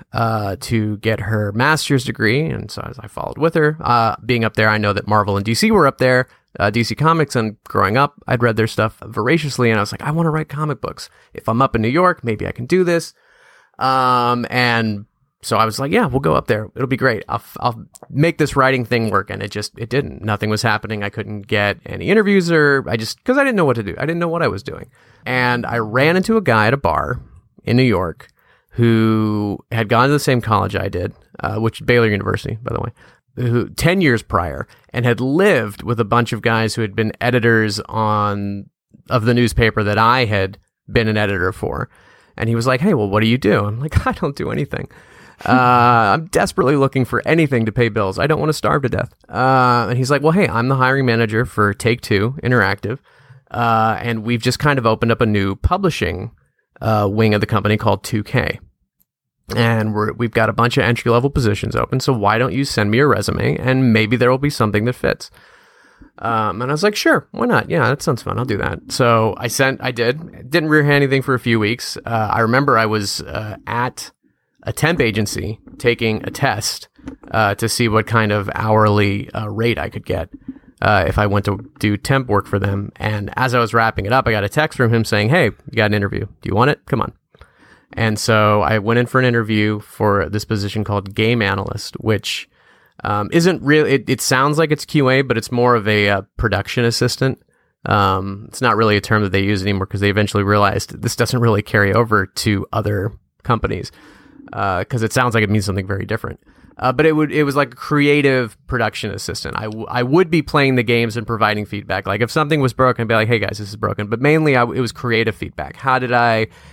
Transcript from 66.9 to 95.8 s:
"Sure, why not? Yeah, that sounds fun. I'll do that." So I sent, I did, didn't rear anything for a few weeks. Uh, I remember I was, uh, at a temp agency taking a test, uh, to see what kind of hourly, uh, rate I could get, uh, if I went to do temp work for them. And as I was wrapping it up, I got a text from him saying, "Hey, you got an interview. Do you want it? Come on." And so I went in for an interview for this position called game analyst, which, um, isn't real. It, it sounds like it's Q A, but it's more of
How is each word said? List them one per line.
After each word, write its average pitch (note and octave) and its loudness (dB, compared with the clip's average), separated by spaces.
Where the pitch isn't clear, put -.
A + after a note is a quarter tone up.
"Sure, - 0
why - -4
not? D#3+ 0
Yeah, C#3 2
that C#3 -2
sounds C3 -2
fun. F#2+ -4
I'll A#2+ -2
do G2+ -2
that." - -4
So A#2 2
I B2 -6
sent, C3+ -2
I B2 -4
did, B2+ -4
didn't D#3 2
rear D3+ 4
anything C#3 4
for C3+ 0
a B2 0
few A#2 2
weeks. G#2+ -2
Uh, A2 -2
I A2 2
remember B2 2
I A2+ 4
was, G#2 -2
uh, G#2+ -8
at A#2+ -6
a A2+ -6
temp D#3+ 0
agency G#2 -2
taking A#2 0
a - -8
test, - -4
uh, G2+ 0
to A2+ -2
see A#2 0
what G#2+ 2
kind A2 2
of G2+ -2
hourly, G#2 2
uh, A2 -6
rate G#2+ -2
I - -4
could - -14
get, D#2+ -4
uh, G#2 4
if - -2
I G#2 2
went G2+ 0
to G2+ -2
do G#2 0
temp C3+ -2
work G2+ 0
for G#2 0
them. G2+ -4
And G#2 -6
as B2+ 0
I B2 4
was A2+ 0
wrapping A2+ 2
it G#2 -2
up, B2+ 2
I A#2 2
got G#2 0
a G#2 0
text D3+ -2
from A#2 2
him A2+ 4
saying, G#2+ 0
"Hey, D#3+ 4
you - -8
got A2 2
an G#2 0
interview. G#2 -2
Do - -8
you F#2+ -2
want B2 4
it? - -2
Come A#2+ -2
on." - -6
And A2 -2
so G#2+ 4
I G2+ 2
went A2+ 0
in B2 2
for C3 0
an B2+ 2
interview G#2+ 0
for G2+ 0
this G2+ -4
position G#2 -4
called G2 -4
game A2+ 2
analyst, - -4
which, - -4
um, G#2 -4
isn't E3 2
real. C#3+ 4
It, C3 0
it C3 -2
sounds C#3+ 0
like D#3 2
it's D3+ -4
Q C#3 2
A, C3 4
but B2 -2
it's - -6
more A#2+ 2
of G#2+ 0